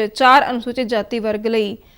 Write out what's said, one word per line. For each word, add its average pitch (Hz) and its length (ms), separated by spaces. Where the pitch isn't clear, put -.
ਚਾਰ 254 440
ਅਨੁਸੂਚਿਤ 240 380
ਜਾਤੀ 226 320
ਵਰਗ 214 280
ਲਈ 220 280